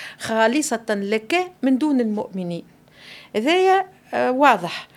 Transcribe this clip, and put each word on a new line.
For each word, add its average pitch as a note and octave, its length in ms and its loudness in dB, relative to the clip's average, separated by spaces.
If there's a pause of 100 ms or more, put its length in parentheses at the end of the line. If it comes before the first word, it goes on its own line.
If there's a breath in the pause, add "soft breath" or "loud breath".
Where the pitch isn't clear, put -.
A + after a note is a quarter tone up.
(180 loud breath)
خالصة A3+ 680 0
لك A3 640 -2 (100)
من C4 160 2
دون C#4+ 220 0
المؤمنين. F#3+ 640 -6 (720 loud breath)
هذايا، F#4 500 2 (280)
آه، B3 160 0
واضح. B3+ 680 2